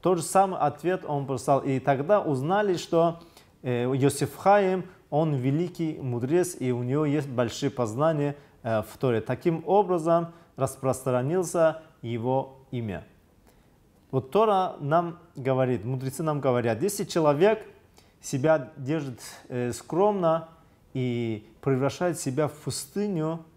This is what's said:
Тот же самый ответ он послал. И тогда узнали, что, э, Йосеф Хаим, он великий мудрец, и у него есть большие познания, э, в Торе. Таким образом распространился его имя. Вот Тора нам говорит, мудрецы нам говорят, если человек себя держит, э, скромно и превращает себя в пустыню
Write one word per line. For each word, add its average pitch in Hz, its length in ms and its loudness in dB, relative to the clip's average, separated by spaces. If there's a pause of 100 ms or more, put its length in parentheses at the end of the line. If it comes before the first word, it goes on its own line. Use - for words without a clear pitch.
Тот 180 160 4
же 160 60 -4
самый 190 360 2
ответ 175 480 -2
он 143 200 -4
послал. 135 320 2
И 131 200 -2
тогда 147 420 2
узнали, 175 540 0
что, 165 440 2 (420)
э, 123 220 -2 (120)
Йосеф 139 400 0
Хаим, 190 500 4 (260)
он 151 220 2
великий 151 680 -2
мудрец, 139 600 0
и 127 120 -2
у 123 120 -2
него 135 200 0
есть 143 240 0
большие 123 440 -2
познания, 143 640 0 (260)
э, 113 220 0
в - 160 -14
Торе. 117 220 2
Таким 165 440 -2
образом 170 680 2 (220)
распространился 139 1300 0 (220)
его 127 560 -2 (100)
имя. 110 340 -6 (1080)
Вот 131 180 -2
Тора 196 500 2
нам 170 380 0 (180)
говорит, 127 480 0
мудрецы 127 380 -6
нам 151 180 0
говорят, 120 440 2
если 196 220 -2
человек 165 600 2 (560)
себя 143 560 2
держит, 139 420 -6 (280)
э, 123 240 -4
скромно 165 800 0 (440)
и 120 560 -4 (120)
превращает 139 580 0
себя 143 280 -2
в 160 60 -6
пустыню 165 920 -4 (140)